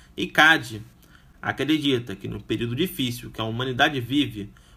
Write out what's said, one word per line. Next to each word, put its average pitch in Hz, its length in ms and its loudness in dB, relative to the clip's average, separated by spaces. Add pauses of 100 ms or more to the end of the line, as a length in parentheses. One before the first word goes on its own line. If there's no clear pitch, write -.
(160)
icad, 151 640 4 (600)
acredita 131 760 0
que 110 120 -12
no 107 140 -8
período 117 340 -2
difícil 127 540 -4
que - 100 -10
a 113 40 -2
humanidade 127 580 0
vive, 117 500 -2 (240)